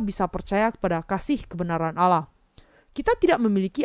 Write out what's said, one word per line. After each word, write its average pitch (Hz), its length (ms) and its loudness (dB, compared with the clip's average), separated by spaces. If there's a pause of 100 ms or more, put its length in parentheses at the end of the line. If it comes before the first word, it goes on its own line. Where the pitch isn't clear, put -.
bisa 196 240 -2
percaya 202 400 0
kepada 175 320 -2
kasih 196 480 -4
kebenaran 165 480 -4
Allah. 175 320 2 (640)
Kita 453 240 0
tidak 339 240 4
memiliki 202 440 0